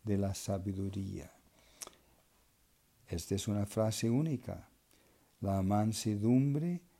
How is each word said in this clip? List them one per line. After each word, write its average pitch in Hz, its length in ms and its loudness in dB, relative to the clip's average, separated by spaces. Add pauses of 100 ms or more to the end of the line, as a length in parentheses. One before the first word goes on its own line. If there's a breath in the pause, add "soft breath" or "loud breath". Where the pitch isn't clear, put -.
de 101 140 0
la 98 160 0
sabiduría". 98 1000 -4 (1800 loud breath)
Esta 90 280 -4
es 95 120 -2
una 104 200 0
frase 110 420 0
única, 135 580 -2 (760 soft breath)
la 98 200 2
mansedumbre 113 1200 2 (180)